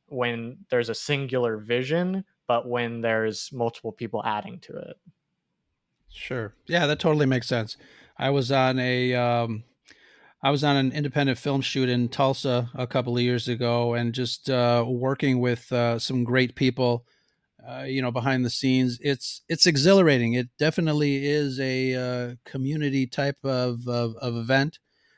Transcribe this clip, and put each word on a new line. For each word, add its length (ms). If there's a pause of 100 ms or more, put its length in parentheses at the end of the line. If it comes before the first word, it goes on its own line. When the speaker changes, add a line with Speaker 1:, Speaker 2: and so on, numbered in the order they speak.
Speaker 1:
when 640
there's 200
a 60
singular 600
vision, 680 (240)
but 200
when 340
there's 500
multiple 400
people 320
adding 380
to 160
it. 200 (1120)
Speaker 2:
Sure. 460 (120)
Yeah, 200
that 120
totally 260
makes 220
sense. 280 (420)
I 120
was 220
on 280
a, 340
um, 520 (760)
I 100
was 120
on 140
an 140
independent 460
film 240
shoot 280
in 200
Tulsa 640
a 140
couple 300
of 60
years 240
ago 460
and 200
just, 360
uh, 380
working 520
with, 320
uh, 280
some 240
great 320
people, 500 (600)
uh, 160
you 180
know, 100
behind 340
the 40
scenes. 520
It's, 480
it's 160
exhilarating. 680
It 240
definitely 680
is 340
a, 360
uh, 400 (100)
community 640
type 360
of, 440
of, 300
of 180
event. 440 (380)